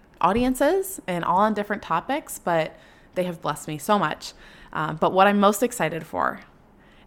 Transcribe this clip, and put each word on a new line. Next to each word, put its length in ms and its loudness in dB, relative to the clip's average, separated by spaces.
audiences 840 0
and 160 -4
all 160 2
on 140 4
different 300 -6
topics, 560 -4
but 400 -2
they 80 0
have 180 -8
blessed 260 -6
me 80 -6
so 220 0
much. 340 -4
Um, 240 -4
but 160 2
what 140 6
I'm 140 4
most 220 4
excited 440 -2
for 340 -2